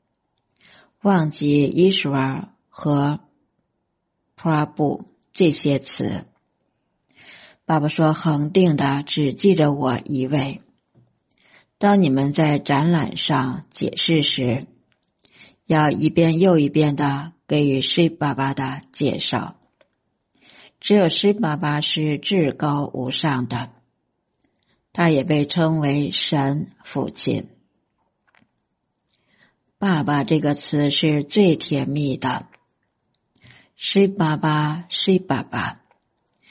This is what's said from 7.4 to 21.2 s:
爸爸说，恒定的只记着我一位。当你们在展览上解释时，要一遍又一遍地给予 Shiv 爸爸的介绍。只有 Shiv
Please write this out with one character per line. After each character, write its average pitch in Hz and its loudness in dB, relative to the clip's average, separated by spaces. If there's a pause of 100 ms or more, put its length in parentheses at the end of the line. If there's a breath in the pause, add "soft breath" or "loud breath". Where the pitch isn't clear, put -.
爸 160 0
爸 147 0
说， 156 2
恒 151 0
定 175 4
的 139 -2
只 143 -2
记 196 4
着 151 2
我 131 -2
一 131 -4
位。 139 -4 (1160 soft breath)
当 202 4
你 160 4
们 135 0
在 147 2
展 143 0
览 160 0
上 131 -2
解 - -6
释 160 2
时， 127 -2 (1000 soft breath)
要 151 2
一 156 0
遍 165 2
又 180 6
一 143 4
遍 147 2
地 143 -4 (120)
给 147 0
予 135 0
Shiv 165 0
爸 143 -2
爸 135 -4
的 135 -6 (120)
介 - -2
绍。 - -6 (1200 soft breath)
只 - 2
有 190 6
Shiv 208 0